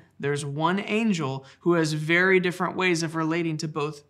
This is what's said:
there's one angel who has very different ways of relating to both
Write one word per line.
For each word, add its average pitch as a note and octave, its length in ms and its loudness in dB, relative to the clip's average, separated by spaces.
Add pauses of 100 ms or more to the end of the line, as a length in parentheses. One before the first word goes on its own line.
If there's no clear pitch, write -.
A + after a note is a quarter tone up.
(200)
there's C#3+ 260 -2
one D#3+ 340 0
angel F#3+ 640 -2 (140)
who E3+ 140 2
has D#3+ 200 2
very F3 460 4
different F3 380 -2
ways F3+ 260 2
of D#3+ 120 -4
relating D#3+ 420 -2
to D#3+ 100 -6
both D3+ 420 -6